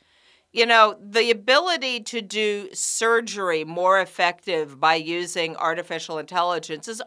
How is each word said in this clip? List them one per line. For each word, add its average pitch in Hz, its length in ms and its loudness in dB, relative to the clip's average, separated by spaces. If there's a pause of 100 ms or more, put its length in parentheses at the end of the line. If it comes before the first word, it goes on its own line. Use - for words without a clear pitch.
(540)
You 226 120 2
know, 220 340 6
the 226 300 0
ability 254 680 0
to 226 220 -8
do 208 500 -4
surgery 202 960 -2
more 180 340 2
effective 175 800 -2
by 160 160 4
using 165 600 -4
artificial 165 600 -4
intelligence 165 720 -4
is 226 200 -10